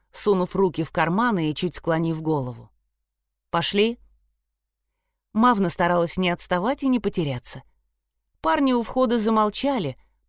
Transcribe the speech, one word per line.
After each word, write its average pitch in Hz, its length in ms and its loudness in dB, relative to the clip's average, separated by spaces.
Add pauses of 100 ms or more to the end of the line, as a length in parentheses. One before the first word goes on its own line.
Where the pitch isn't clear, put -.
(120)
сунув 190 440 0
руки 185 260 0
в 151 80 -6
карманы 175 600 0
и 151 40 -6
чуть 180 200 -4
склонив 165 480 -2
голову. 127 480 -4 (800)
«Пошли». 202 480 0 (1400)
Мавна 214 340 4
старалась 175 480 0
не 185 140 0
отставать 180 520 -2
и 269 60 0
не 254 120 2
потеряться. 143 640 -4 (800)
Парни 302 320 2
у 240 100 2
входа 240 360 0
замолчали, 214 800 0 (300)